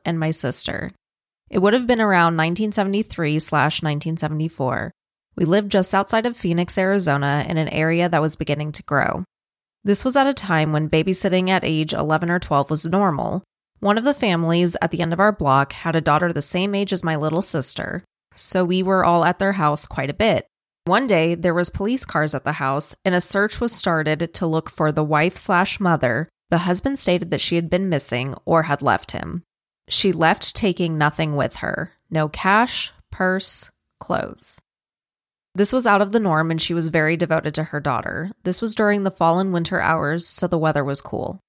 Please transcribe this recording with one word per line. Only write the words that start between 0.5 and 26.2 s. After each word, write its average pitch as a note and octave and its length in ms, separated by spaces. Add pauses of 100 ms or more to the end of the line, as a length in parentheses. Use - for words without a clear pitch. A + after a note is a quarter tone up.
It - 100
would G3+ 140
have B3 120
been A3+ 160
around F3 360
nineteen F3+ 340
seventy-three G3 680
slash D3+ 440
nineteen D#3 320
seventy-four. D3+ 800 (440)
We - 80
lived G3 260
just F#3+ 220
outside G3+ 320
of A#3+ 100
Phoenix, F3 420
Arizona, D3+ 680
in E3 100
an D#3+ 120
area E3 400
that E3 120
was D#3 140
beginning D3+ 380
to - 100
grow. - 400 (600)
This G3+ 200
was C4 140
at C#4 100
a C#4 60
time D#3+ 400
when D#3 160
babysitting F#3 600
at F#3+ 140
age D#3 300
eleven D#3 360
or F3 100
twelve C#3+ 300
was D3+ 160
normal. E3 580 (360)
One G#3 180
of A3+ 60
the C#4 120
families E3+ 680
at - 100
the F3 100
end E3 120
of E3+ 60
our G#3 120
block C#3 420
had E3 220
a D#3+ 60
daughter E3 320
the D3 80
same F#3 320
age G3 180
as F#3 120
my E3 120
little D#3 280
sister, - 600 (300)
so - 320
we F#3 160
were F#3 240
all E3+ 180
at F3 140
their G3 160
house D3+ 320
quite C3+ 240
a - 60
bit. G#3 320 (380)
One B3 200
day, E3+ 300
there E3+ 180
was F3 160
police A#3 340
cars D3+ 300
at C#3+ 100
the D3 100
house, C#3+ 420 (100)
and F#3 80
a F3+ 80
search G3+ 400
was A#3+ 140
started D#3+ 580
to - 140
look D#3+ 240
for D#3 200
the D#3 120
wife D3+ 340
slash F#3+ 420
mother. D#3+ 480 (220)